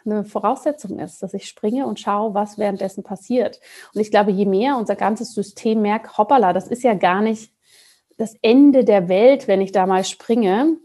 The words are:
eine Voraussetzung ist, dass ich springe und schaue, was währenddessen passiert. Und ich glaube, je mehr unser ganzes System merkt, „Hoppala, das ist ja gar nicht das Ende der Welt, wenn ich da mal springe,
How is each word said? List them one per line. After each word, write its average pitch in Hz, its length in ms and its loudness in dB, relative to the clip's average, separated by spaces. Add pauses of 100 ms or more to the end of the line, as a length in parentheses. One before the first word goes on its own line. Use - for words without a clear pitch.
eine 214 200 -4
Voraussetzung 226 760 -6
ist, - 240 -12
dass 196 120 -12
ich 196 140 -14
springe 240 380 -6
und - 140 -8
schaue, 208 340 -4
was 208 240 -6
währenddessen 196 440 -6
passiert. - 580 -6 (340)
Und 202 60 -4
ich 214 100 -4
glaube, 208 220 2
je 196 140 0
mehr 214 300 0
unser 208 200 -4
ganzes 208 380 -6
System 220 480 -4
merkt, 208 360 -4
„Hoppala, 214 340 4
das 185 160 -4
ist 240 140 -8
ja 233 120 2
gar 185 280 0
nicht 220 300 -6 (680)
das 220 240 -8
Ende 262 420 6
der 202 240 2
Welt, 247 400 4
wenn 196 120 2
ich 190 120 -4
da 190 140 2
mal 190 180 0
springe, 233 800 0